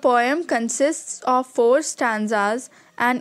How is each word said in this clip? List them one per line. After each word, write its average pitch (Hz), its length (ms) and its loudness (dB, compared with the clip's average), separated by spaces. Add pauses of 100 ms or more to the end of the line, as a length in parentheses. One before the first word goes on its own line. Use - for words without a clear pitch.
poem 254 400 2
consists 269 800 -2
of 254 160 2 (160)
four 254 360 2
stanzas 214 760 -2 (320)
and 247 180 0